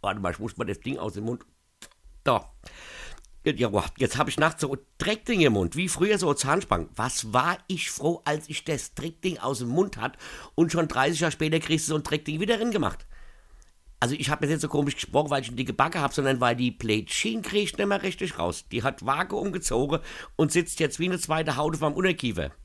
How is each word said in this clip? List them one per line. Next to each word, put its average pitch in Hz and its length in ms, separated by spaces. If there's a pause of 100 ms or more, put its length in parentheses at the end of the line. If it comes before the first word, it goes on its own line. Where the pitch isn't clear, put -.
Warte 101 180
mal, 90 120
ich - 60
muss 107 200
mal - 80
das - 140
Ding - 180
aus 98 160
dem 104 100
Mund. 120 200 (760)
Da. 120 300 (920)
Ja, 123 260
boah, 98 140 (140)
jetzt 127 200
hab 151 100
ich - 100
nachts 156 220
so 139 120
ein 135 60 (200)
Dreckding 214 420
im 139 140
Mund, 90 200
wie 175 140
früher 202 280
so 170 140
ein 143 60
Zahnspangen. 135 580
Was 113 380
war 151 340
ich 185 240
froh, 165 340
als 151 240
ich - 160
das 147 300
Dreckding 160 440
aus 117 200
dem 120 120
Mund 185 260
hat - 200 (380)
und 165 160
schon 165 160
dreißig 147 320
Jahre 160 140
später 156 260
kriegst 156 300
du 160 60
so - 20
ein 151 80
Dreckding 151 340
wieder 214 180
drin 226 140
gemacht. 165 340 (920)
Also 127 160
ich 143 160
hab 151 120
jetzt 147 80
nicht 160 100
so 151 80
komisch 143 260
gesprochen, 147 360
weil 139 120
ich 110 60
eine 120 80
dicke 123 160
Backe 165 280
hab, 139 140
sondern 135 260
weil 120 140
die 123 160
Plätschin 120 720
krieg 208 220
ich - 120
nicht 202 100
mehr 202 180
richtig 185 340
raus. 87 320
Die 110 140
hat 135 200
Vakuum 185 460
gezogen 147 480 (380)
und 151 160
sitzt 175 260
jetzt 151 220
wie 175 60
eine 180 120
zweite 156 380
Haut 151 180
auf 151 60
meinem 151 140
Unterkiefer. 127 580 (120)